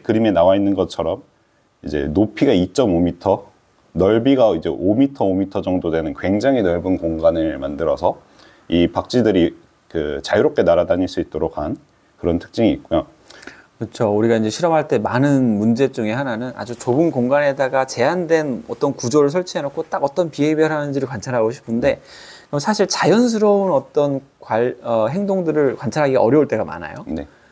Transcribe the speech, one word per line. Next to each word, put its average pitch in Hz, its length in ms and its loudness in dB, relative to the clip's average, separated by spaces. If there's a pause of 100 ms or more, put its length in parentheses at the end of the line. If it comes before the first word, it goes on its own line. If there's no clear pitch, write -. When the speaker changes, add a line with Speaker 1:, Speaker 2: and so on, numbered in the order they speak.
Speaker 1:
그림에 110 260 2
나와 90 240 4
있는 101 200 0
것처럼 90 480 -4 (600)
이제 71 260 -4
높이가 110 420 2
이점오 90 480 2
미터, 87 460 0 (460)
넓이가 113 640 4
이제 82 120 -4
오 87 260 0
미터, 139 300 0
오 95 100 0
미터 95 280 -2
정도 92 280 -2
되는 80 280 -2
굉장히 113 440 0
넓은 90 360 0
공간을 80 600 0
만들어서 73 600 -2 (500)
이 85 200 4
박쥐들이 98 680 0 (320)
그 73 340 -6
자유롭게 113 420 0
날아다닐 90 440 2
수 - 120 -6
있도록 80 380 -6
한 - 180 -6 (420)
그런 85 200 0
특징이 110 340 0
있고요. - 340 -4 (720)
Speaker 2:
그렇죠. 110 360 -4
우리가 113 220 2
이제 110 140 0
실험할 156 380 0
때 131 100 0
많은 127 580 2
문제 117 360 2
중에 110 200 -4
하나는 123 440 -6
아주 113 200 -10
좁은 143 360 0
공간에다가 135 720 0
제한된 156 800 -2
어떤 - 260 -2
구조를 143 380 2
설치해놓고 160 540 -6
딱 - 180 -4
어떤 151 280 -2
비헤이비어를 156 440 0
하는지를 143 320 -4
관찰하고 120 460 -2
싶은데, 123 420 -2
Speaker 1:
네. - 60 -10 (480)
Speaker 2:
그럼 147 100 -4
사실 202 300 0
자연스러운 208 840 2
어떤 143 500 0 (200)
관-, 120 420 -2
어, 113 260 0
행동들을 160 680 0
관찰하기가 131 440 0
어려울 131 280 4
때가 110 160 -2
많아요. 80 320 -12 (100)
Speaker 1:
네. 76 220 -8 (240)